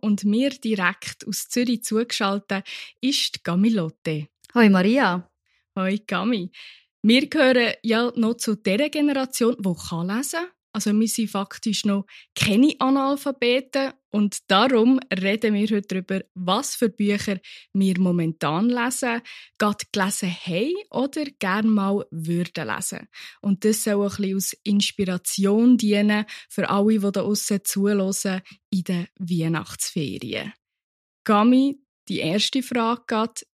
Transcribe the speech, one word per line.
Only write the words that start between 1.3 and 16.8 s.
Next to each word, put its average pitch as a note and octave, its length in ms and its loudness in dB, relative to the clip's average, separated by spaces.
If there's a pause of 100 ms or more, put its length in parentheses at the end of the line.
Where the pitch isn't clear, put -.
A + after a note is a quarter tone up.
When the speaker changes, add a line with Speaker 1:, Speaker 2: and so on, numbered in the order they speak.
Speaker 1:
Zürich A#3+ 360 -2
zugeschaltet G3+ 840 -2 (340)
ist - 440 -2
Gamilotte. E3+ 840 0 (240)
Speaker 2:
Hoi A#3 160 8
Maria. F#3+ 600 2 (440)
Speaker 1:
Hoi F#3+ 320 -2
Gami. F#3+ 460 -4 (480)
Wir B3 300 4
gehören B3+ 420 4 (100)
ja A#3 320 0
noch A#3 200 0
zu A3 220 -4
der G#3+ 340 0
Generation, C4+ 680 0
die F#3+ 300 -4
kann F3+ 260 -4
lesen. E4 340 -4 (260)
Also G#3 240 0
wir A3 100 2
sind G#3 200 -2
faktisch G3 560 -6
noch G3+ 220 0 (280)
keine A#3 440 2
Analphabeten C4+ 1120 0 (180)
und G#3 280 0 (120)
darum A#3+ 500 6 (120)
reden G3+ 400 0
wir G#3 140 2
heute G#3 160 0
darüber, F#3+ 400 -4 (100)
was F#3 440 -2
für A#3 120 2